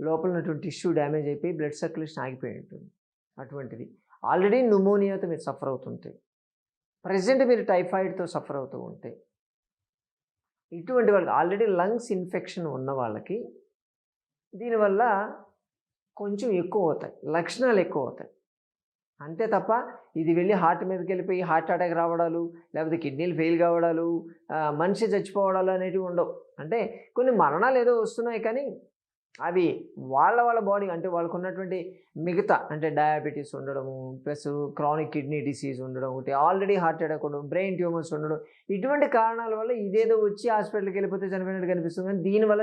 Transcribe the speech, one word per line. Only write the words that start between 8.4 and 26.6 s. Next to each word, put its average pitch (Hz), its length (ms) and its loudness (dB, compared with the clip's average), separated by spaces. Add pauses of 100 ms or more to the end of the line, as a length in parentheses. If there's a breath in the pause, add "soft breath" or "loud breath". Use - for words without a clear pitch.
అవుతూ 127 180 -12 (100)
ఉంటే, 113 220 -16 (1700)
ఇటువంటి 226 340 4
వాళ్ళకి 156 240 4
already 196 280 2 (140)
లంగ్స్ 226 380 0
ఇన్ఫెక్షన్ 175 580 -6
ఉన్న 131 140 -4 (100)
వాళ్ళకి 117 400 -4 (1200)
దీనివల్ల 214 420 2 (1200)
కొంచెం 202 260 -4 (140)
ఎక్కువ 180 280 2
అవుతాయి, - 260 -6 (220)
లక్షణాలు 220 480 2
ఎక్కువ 147 220 -2
అవుతాయి. - 220 -14 (960)
అంతే 165 180 -4 (100)
తప్ప 190 180 2 (480 loud breath)
ఇది 165 160 2
వెళ్ళి 180 240 4
హార్ట్ 175 280 4
మీదకి 180 220 -4
వెళ్ళిపోయి 180 380 -2
హార్ట్ 160 260 2
అటాక్ 175 240 0
రావడాలు, 170 420 0 (340 loud breath)
లేకపోతే 160 280 -2
కిడ్నీలు 151 380 -2
ఫెయిల్ 165 200 2
కావడాలు, 170 460 2 (480 loud breath)
ఆ, - 20 -2 (240)
మనిషి 202 320 2
చచ్చిపోవడాలు 190 600 0
అనేటివి 185 340 -2
ఉండవు. 175 240 0 (300)